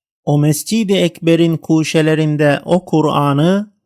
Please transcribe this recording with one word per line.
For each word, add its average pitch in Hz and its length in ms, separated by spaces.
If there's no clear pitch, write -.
o 147 140
Mescid-i 190 560
Ekber'in 165 640
kuşelerinde 156 1080
o 180 200
Kur'an'ı, 147 880